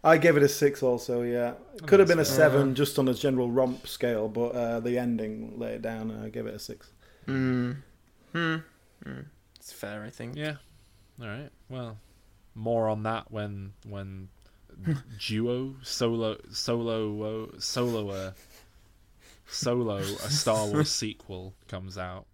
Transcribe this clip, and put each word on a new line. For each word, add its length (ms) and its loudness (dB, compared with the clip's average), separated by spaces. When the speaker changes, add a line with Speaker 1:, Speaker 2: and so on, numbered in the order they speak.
Speaker 1:
I 140 10
gave 200 6
it 60 8
a 40 8
six 340 2
also, 420 0
yeah. 300 -2
Speaker 2:
Oh, 40 -14
Speaker 1:
Could 140 10
have 80 10
been 100 6
a 60 4
Speaker 2:
that's 60 2
fair. 200 8
Speaker 1:
seven 200 6
Speaker 3:
Yeah. 60 0
Speaker 1:
just 220 2
on 120 4
a 40 4
general 380 2
romp 360 0
scale, 420 -2
but, 260 -2
uh, 240 -2
the 180 0
ending 640 -4
laid 160 -6
it 60 -10
down, 300 -6
and 120 -8
I 60 -8
gave 180 -8
it 80 -8
a 40 -12
six. 320 -16
Speaker 3:
Mm. 500 0
Hmm. 240 -2
Hmm. 160 -12
It's 160 -20
fair, 300 -10
I 60 -12
think. 280 -12
Speaker 2:
Yeah. 180 -6
All 60 -10
right. 220 -10
Well, 280 -10
more 320 0
on 160 -2
that 260 -4
when, 440 -8
when 440 -12
Speaker 3:
<laughs> 500 -6
Speaker 2:
duo, 560 -2
solo, 540 0
solo, 920 -2
uh, 40 -12
soloer, 760 -4
solo, 500 -2
a 340 -6
Star 360 2
Wars 240 2
Speaker 3:
<laughs> 0 -
Speaker 2:
sequel 600 -8
comes 300 -10
out. 360 -10